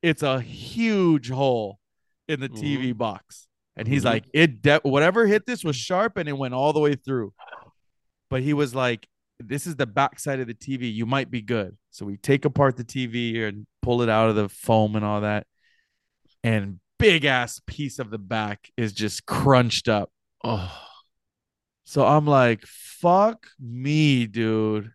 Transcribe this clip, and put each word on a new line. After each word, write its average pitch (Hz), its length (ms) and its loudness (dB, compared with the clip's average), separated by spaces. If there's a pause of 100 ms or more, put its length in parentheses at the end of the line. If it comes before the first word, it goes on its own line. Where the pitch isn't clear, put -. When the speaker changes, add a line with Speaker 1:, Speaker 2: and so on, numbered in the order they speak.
Speaker 1:
It's 160 200 0
a 135 180 0
huge 165 880 0
hole 127 480 -2 (500)
in 147 120 -4
the 135 80 -8
T 139 280 -4
V 131 140 -4
Speaker 2:
Mm-hmm. 110 80 -6
Speaker 1:
box. - 500 -8 (280)
And 110 120 -6
he's 139 140 0
Speaker 2:
Mm-hmm. - 40 0
Speaker 1:
like, 113 260 0
"It 147 300 2
de-, 147 220 4
whatever 165 420 2
hit 208 200 2
this 240 180 -6
was 151 120 -2
sharp, 180 400 -2
and 165 120 -4
it 139 100 -4
went 127 160 -4
all 143 180 2
the 151 80 2
way 147 140 4
through." 127 380 -4 (1000)
But 127 120 -2
he 147 120 0
was 143 200 -2
like, 123 320 -2 (340)
"This 135 260 -8
is 160 100 -8
the 131 100 0
backside 135 540 -2
of 127 60 -6
the 113 80 -12
T 135 220 -10
V. 123 120 -6
You 113 180 -4
might 135 240 -2
be 120 120 -6
good." 104 340 -4 (140)
So - 160 -12
we 101 100 -8
take 135 280 0
apart 139 320 2
the 120 80 -8
T 127 220 -6
V 117 360 -4
and 104 240 -6 (160)
pull 120 200 0
it 117 60 2
out 113 220 4
of 104 60 2
the 104 120 2
foam 107 460 2
and 107 100 -2
all 104 180 -2
that. 104 240 -2 (960)
And 101 360 -2 (200)
big 165 260 6
ass 127 420 0
piece - 320 -8
of 117 120 -8
the 110 80 -8
back 104 580 -6
is 110 160 -4
just 107 340 -6
crunched 127 640 2
up. 104 220 0 (340)
Speaker 2:
Oh. 104 260 -4 (1120)
Speaker 1:
So 139 220 2
I'm 151 200 4
like, 127 400 4
"Fuck 202 800 0 (120)
me, 131 680 0
dude. 110 680 -2